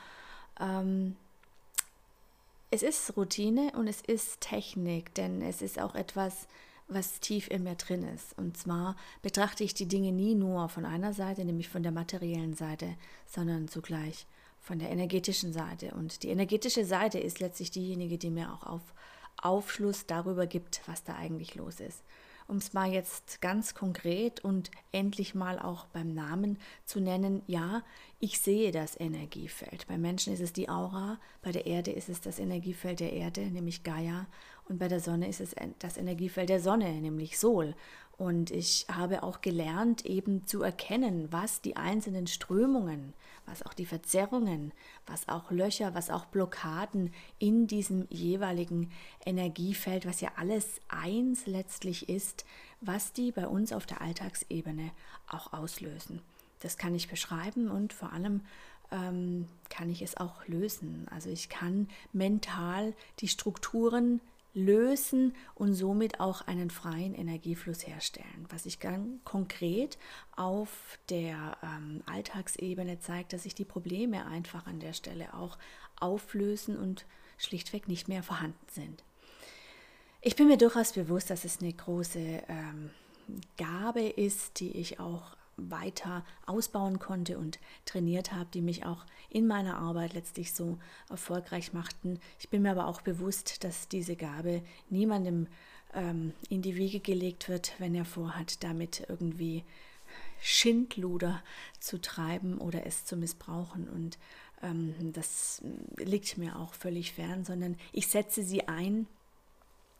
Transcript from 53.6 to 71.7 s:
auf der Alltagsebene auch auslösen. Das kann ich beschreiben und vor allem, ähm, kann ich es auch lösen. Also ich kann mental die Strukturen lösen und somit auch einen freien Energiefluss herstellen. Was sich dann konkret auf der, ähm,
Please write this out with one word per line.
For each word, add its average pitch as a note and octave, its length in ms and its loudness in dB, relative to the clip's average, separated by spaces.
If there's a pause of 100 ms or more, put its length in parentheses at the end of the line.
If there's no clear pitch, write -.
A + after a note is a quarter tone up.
auf G#3 120 -2
der - 160 -8
Alltagsebene E3 920 -2 (360)
auch - 240 -8
auslösen. D#3+ 720 -8 (380)
Das - 180 -6
kann F3 180 0
ich F3 140 0
beschreiben F#3+ 600 -2
und G3+ 220 0
vor - 220 -8
allem, G3+ 280 0 (500)
ähm, F3+ 560 0 (220)
kann E3+ 200 -4
ich F3 120 -2
es F#3+ 140 -6
auch - 320 -6
lösen. E3+ 640 -2
Also E3+ 200 -6
ich E3+ 200 -4
kann G3 400 0 (240)
mental F#3+ 800 2 (260)
die G3 100 0
Strukturen A#3 920 4 (320)
lösen B3 800 8 (220)
und G3+ 180 6
somit G3+ 460 4
auch F#3 220 2
einen F3 280 0
freien F3 460 -4
Energiefluss E3+ 720 -4
herstellen. - 640 -8
Was E3+ 140 -8
sich - 160 -8
dann G3+ 440 -4
konkret F#3+ 720 0 (380)
auf G3 640 -4 (100)
der, D#3+ 540 -2
ähm, D#3 420 -6